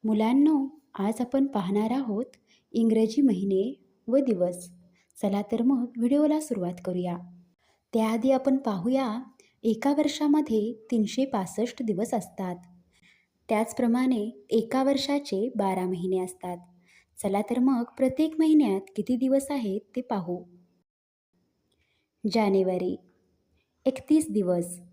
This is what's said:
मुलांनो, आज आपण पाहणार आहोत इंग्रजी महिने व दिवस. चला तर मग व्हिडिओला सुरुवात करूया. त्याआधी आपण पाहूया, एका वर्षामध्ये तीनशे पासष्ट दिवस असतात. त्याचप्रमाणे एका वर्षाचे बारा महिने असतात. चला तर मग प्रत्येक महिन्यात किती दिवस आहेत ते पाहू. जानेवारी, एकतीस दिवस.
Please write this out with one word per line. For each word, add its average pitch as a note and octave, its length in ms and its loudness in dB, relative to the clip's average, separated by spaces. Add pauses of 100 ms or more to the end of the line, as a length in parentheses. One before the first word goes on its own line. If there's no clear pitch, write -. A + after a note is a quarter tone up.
मुलांनो, C4+ 600 2 (260)
आज A3 260 -4
आपण C4+ 260 0
पाहणार G#3 440 -2
आहोत B3 340 -4 (480)
इंग्रजी A3 500 2
महिने G3 580 2 (280)
व A#3+ 80 2
दिवस. F3+ 540 0 (520)
चला G3+ 200 0
तर A3+ 200 -2
मग A#3+ 340 0
व्हिडिओला D4 440 2
सुरुवात F3+ 340 -4 (100)
करूया. F3+ 340 -4 (720)
त्याआधी A3+ 380 0
आपण C4+ 260 2
पाहूया, A#3+ 680 -2 (400)
एका A3+ 300 0
वर्षामध्ये A3+ 800 0 (180)
तीनशे A#3+ 340 0
पासष्ट A#3 580 -4
दिवस G#3+ 320 -2
असतात. F3+ 420 -6 (920)
त्याचप्रमाणे A#3 1040 0
एका B3+ 340 0
वर्षाचे C4+ 720 -2
बारा F#3 300 0
महिने F#3 320 -2
असतात. F3+ 380 -8 (680)
चला G3 180 0
तर A#3+ 180 -2
मग B3 260 2
प्रत्येक C#4+ 540 0
महिन्यात D4 420 4 (160)
किती B3 200 -2
दिवस C4+ 340 2
आहेत A3 300 -4 (160)
ते B3+ 40 -4
पाहू. F3+ 440 -6 (1900)
जानेवारी, F#3+ 640 0 (880)
एकतीस D4+ 460 0
दिवस. F3+ 500 -2 (120)